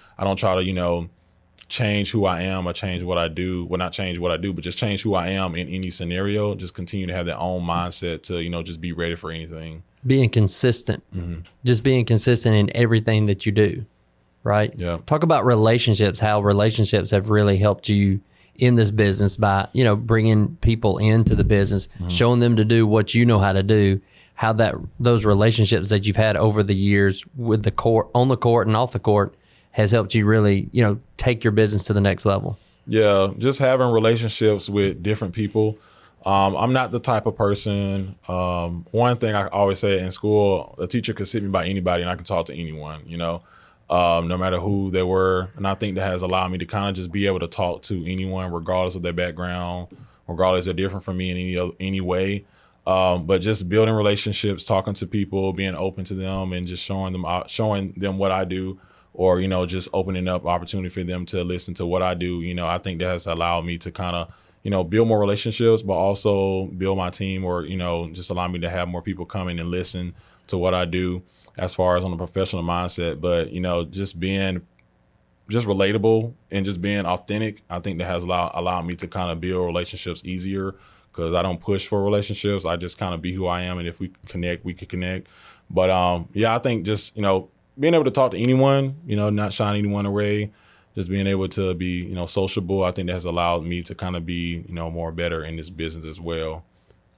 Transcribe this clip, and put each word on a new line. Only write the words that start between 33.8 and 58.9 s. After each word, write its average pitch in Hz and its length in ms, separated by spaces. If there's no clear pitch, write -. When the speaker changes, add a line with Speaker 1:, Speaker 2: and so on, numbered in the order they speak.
Speaker 1:
relationships 110 800
with 98 320
different 101 320
people. 107 420
Um, 98 320
I'm 117 160
not 127 200
the 120 60
type 117 280
of 110 100
person, 101 800
um, 87 640
one 120 280
thing 107 160
I 101 140
always 98 320
say 98 200
in 92 120
school, 101 680
a 90 80
teacher 113 260
could 98 160
sit 110 140
me 98 80
by 90 160
anybody 90 360
and 87 80
I 90 40
can 87 100
talk 85 220
to - 80
anyone, 78 520
you 82 120
know, 85 240
um, 85 380
no 87 100
matter 92 220
who 98 320
they 92 140
were. 92 520
And 98 120
I 98 80
think 101 180
that 95 160
has 90 120
allowed 92 260
me 92 100
to 87 80
kinda 101 260
just 90 200
be 98 160
able 95 120
to 85 60
talk 87 360
to 92 220
anyone, 92 460
regardless 90 460
of 90 60
their 87 100
background, 90 760
regardless 90 380
they're 90 100
different 92 300
from 92 140
me 92 120
in 90 60
any, 90 420
any 95 220
way. 95 440
Um, 92 400
but 92 160
just 101 260
building 110 260
relationships, 104 720
talking 98 300
to 95 120
people, 98 460
being 92 240
open 92 300
to 98 80
them, 95 380
and 90 140
just 87 160
showing 95 300
them, 92 120
uh, 87 220
showing 101 500
them 95 220
what 95 140
I 95 120
do, 92 360